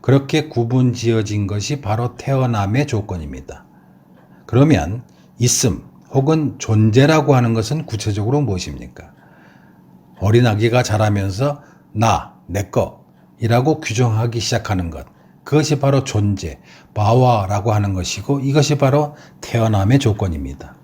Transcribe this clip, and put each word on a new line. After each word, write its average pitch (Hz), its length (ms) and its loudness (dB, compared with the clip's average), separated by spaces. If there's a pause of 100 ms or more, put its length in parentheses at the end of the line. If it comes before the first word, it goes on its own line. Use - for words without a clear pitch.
그렇게 139 480 0
구분 123 420 0
지어진 107 560 -2
것이 104 320 -6
바로 110 380 -4
태어남의 127 720 -2
조건입니다. 80 760 -8 (800)
그러면 117 600 2 (320)
있음 - 480 0 (240)
혹은 139 500 0
존재라고 135 760 4
하는 120 180 2
것은 113 320 -4
구체적으로 110 560 -2
무엇입니까? 87 720 -8 (1040)
어린 113 280 4
아기가 113 360 2
자라면서 104 760 -2 (320)
나, 107 420 0 (120)
내 92 220 -6
거 - 360 -4 (340)
이라고 127 400 2
규정하기 117 640 -2
시작하는 98 480 -4
것, 76 160 -14 (380)
그것이 147 360 0
바로 135 240 2
존재, 101 560 -2 (340)
바와라고 107 800 2
하는 101 200 0
것이고, 101 480 -4
이것이 139 360 2
바로 143 380 0 (260)
태어남의 113 580 2
조건입니다. 87 840 -4